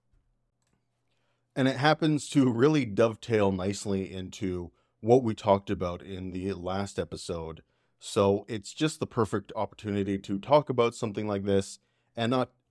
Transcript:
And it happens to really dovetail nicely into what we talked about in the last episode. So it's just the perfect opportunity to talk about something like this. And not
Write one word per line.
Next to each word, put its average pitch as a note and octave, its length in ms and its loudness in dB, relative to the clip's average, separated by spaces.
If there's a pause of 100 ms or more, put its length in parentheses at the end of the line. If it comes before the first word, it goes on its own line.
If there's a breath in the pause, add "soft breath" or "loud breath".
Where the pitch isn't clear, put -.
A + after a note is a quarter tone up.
(1600)
And C3 120 2
it C3 100 0
happens D3+ 520 2
to C3 220 4
really C3+ 340 4
dovetail G#2+ 680 2
nicely F#2+ 640 -4
into F#2 560 -8 (300)
what A#2+ 240 4
we A2+ 100 -2
talked G2+ 380 2
about F2 320 -4
in F#2 260 -10
the F#2 240 -4
last F#2 460 -6
episode. E2 640 -8 (360)
So A#2 480 2
it's A2 260 -10
just D#3 260 -4
the A#2+ 80 -4
perfect G#2+ 480 -2
opportunity G2+ 640 -4
to G2 200 -6
talk C#3+ 300 4
about A#2 260 0
something G#2+ 320 -6
like G2+ 160 -2
this. G2 360 0 (360)
And A#2 160 -2
not B2+ 200 0 (200)